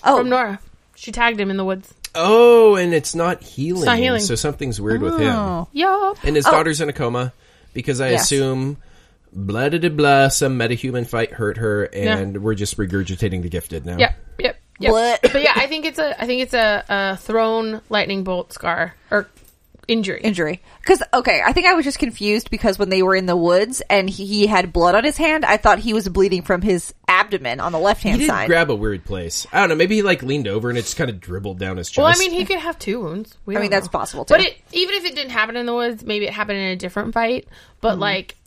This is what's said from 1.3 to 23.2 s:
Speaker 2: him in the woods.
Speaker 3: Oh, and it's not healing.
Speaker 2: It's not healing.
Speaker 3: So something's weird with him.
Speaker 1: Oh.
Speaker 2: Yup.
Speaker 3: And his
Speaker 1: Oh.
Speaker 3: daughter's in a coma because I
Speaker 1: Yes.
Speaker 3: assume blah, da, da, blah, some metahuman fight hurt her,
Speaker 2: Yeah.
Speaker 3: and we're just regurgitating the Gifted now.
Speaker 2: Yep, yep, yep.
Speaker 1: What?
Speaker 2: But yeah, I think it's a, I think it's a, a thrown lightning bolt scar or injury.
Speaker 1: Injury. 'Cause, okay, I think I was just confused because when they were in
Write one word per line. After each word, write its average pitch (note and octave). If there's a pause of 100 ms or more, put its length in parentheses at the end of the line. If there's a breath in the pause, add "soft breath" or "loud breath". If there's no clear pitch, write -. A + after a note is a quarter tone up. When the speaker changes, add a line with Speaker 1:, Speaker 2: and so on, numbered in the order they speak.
Speaker 2:
him G3
in G3
the F#3+
woods. F#3+ (200)
Speaker 3:
Oh, A3
and F3+
it's D#3
not E3+
healing. E3+
Speaker 2:
It's -
not A#3+
healing. B3
Speaker 3:
So F#3+
something's B2+
weird G#2+
with D#4+
him. -
Speaker 1:
Oh. F3+
Speaker 2:
Yup. F#4+
Speaker 3:
And D3+
his C#3+
Speaker 1:
Oh. E3
Speaker 3:
daughter's D#3
in D3+
a C#3+
coma B2 (400 soft breath)
because B2
I C3
Speaker 1:
Yes. A#2+
Speaker 3:
assume C3+ (560 soft breath)
blah, G2+
da, E3+
da, E3+
blah, C#3+
some C3
metahuman A#2+
fight A2+
hurt G#2
her, G#2
Speaker 2:
Yeah. G#2+
Speaker 3:
and G2
we're A2
just G2+
regurgitating F#2
the F2
Gifted E2
now. F2
Speaker 2:
Yep, - (240)
yep, - (200)
yep. F#3+
Speaker 1:
What? A#3
Speaker 2:
But -
yeah, D4
I B3+
think D#4
it's D#4+
a, D4+
I A3+
think B3
it's B3
a, G#3+
a G3
thrown A3
lightning G3
bolt F3+
scar E3+ (160)
or G#3 (580)
injury. A3
Speaker 1:
Injury. F3 (240 soft breath)
'Cause, - (120)
okay, A#3
I -
think F4
I F#4
was E4
just C#4
confused G#3+
because G3+
when G3
they F#3+
were F#3+
in F#3